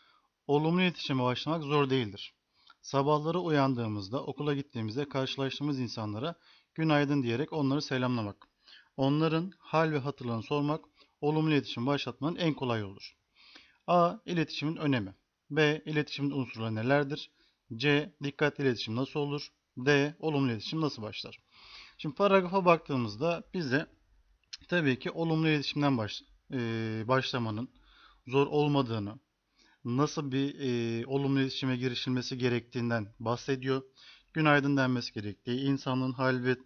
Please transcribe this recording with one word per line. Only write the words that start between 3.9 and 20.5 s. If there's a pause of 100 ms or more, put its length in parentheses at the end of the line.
okula
gittiğimizde
karşılaştığımız
insanlara (400)
"Günaydın."
diyerek
onları
selamlamak, (480)
onların
hal
ve
hatırlarını
sormak, (360)
olumlu
iletişim
başlatmanın
en
kolay
yoludur. (680)
A. (120)
İletişimin
önemi. (360)
B.
İletişimin
unsurları
nelerdir? (460)
C.
Dikkatli
iletişim
nasıl
olur? (280)
D.
Olumlu